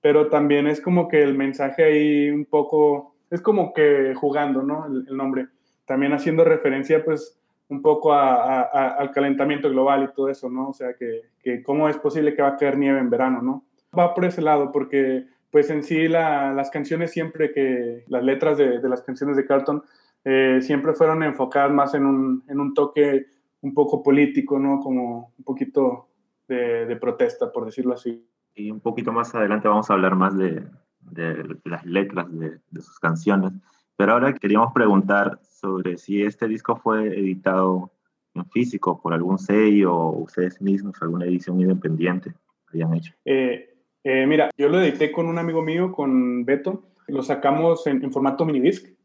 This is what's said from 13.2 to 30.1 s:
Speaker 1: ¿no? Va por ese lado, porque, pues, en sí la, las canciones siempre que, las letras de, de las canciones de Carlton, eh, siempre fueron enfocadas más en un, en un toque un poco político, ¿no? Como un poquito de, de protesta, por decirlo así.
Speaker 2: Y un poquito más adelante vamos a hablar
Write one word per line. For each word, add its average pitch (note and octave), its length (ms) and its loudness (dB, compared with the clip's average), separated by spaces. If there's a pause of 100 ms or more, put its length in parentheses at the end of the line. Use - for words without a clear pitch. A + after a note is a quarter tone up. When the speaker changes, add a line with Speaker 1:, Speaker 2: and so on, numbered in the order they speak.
Speaker 1:
¿no? C3 220 -4 (340)
Va F3 160 4
por F3+ 120 0
ese F3 180 -2
lado, C#3+ 280 2
porque, C3 540 0 (240)
pues, D3 220 4
en D3+ 100 -2
sí D#3+ 260 0
la, D3+ 460 2
las C#3 160 -2
canciones D#3+ 400 -4
siempre D#3 420 -4
que, B2 580 -2
las B2+ 120 -2
letras C#3 380 0
de, B2 200 2
de C3 100 -2
las B2 120 -2
canciones C#3 360 -4
de C3+ 80 0
Carlton, C#3+ 360 0 (480)
eh, C3 320 4
siempre C#3+ 320 0
fueron D#3+ 300 2
enfocadas C#3 480 0
más C#3 220 2
en C#3 120 2
un, C3+ 440 0
en C#3+ 100 -4
un C#3 140 -4
toque C#3+ 540 2 (340)
un C#3 120 -8
poco D3 300 0
político, C#3 560 2
¿no? C#3 220 0
Como A#2+ 560 -6
un - 80 -20
poquito C3 640 -2 (400)
de, A#2+ 360 -2
de A#2 120 -6
protesta, A#2+ 520 -2
por A#2 140 -6
decirlo B2 300 -4
así. A#2 340 -10 (260)
Speaker 2:
Y G#2 180 -10
un A2 100 -12
poquito A2+ 320 -6
más A#2 200 -4
adelante G#2+ 360 0
vamos G#2+ 200 2
a G#2 40 4
hablar F#2+ 220 2